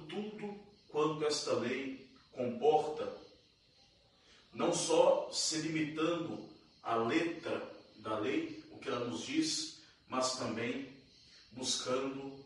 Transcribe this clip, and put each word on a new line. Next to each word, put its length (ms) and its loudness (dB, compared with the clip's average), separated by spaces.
tudo 520 -6
quanto 360 2
esta 280 0
lei 540 -2
comporta, 800 2
não 200 2
só 580 6
se 260 0
limitando 920 0
à 140 0
letra 760 0
da 200 -4
lei, 540 -2
o 60 -16
que 120 -6
ela 160 -2
nos 180 -4
diz, 560 -2
mas 300 0
também 520 -4
buscando 960 -2